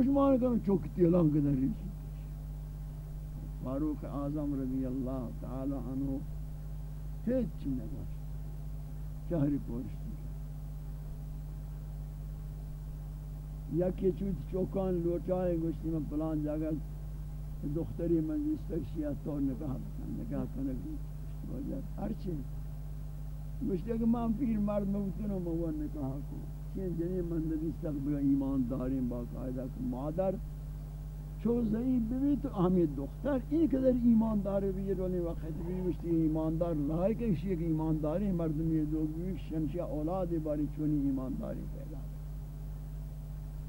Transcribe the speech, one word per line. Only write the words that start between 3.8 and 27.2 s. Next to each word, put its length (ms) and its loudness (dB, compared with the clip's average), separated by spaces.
اعظم 580 0
رضی 240 0
اللہ 420 -2
تعالی 340 -2
عنہ 360 -2
ہیچ 360 0
چیز 100 0
نہ 100 -2
گوش۔ 360 -6
شہری 280 4
پوشتی۔ 440 -4
یا 240 6
کہ 220 4
چوت 320 0
چوکان 540 2
لوٹائے 580 2
گوشتی 260 0
میں 120 2
پلان 320 0
جاگا 280 0
دختری 440 2
من 240 0
جس 220 0
تک 280 -4
شیعہ 180 -2
تو 140 -2
نکاح 360 0
بکن، 440 -6
نکاح 260 -2
کنک 1160 -4
ہر 140 -2
چیز۔ 160 -2
گوشتی 300 0
کہ 80 2
میں 200 4
پیر 200 2
مرد 300 2
موتن 420 0
ہوں، 100 0
میں 120 -2
وہ 180 0
نکاح 400 -2
کو۔ 60 -6
چین 140 -2
جنی 220 0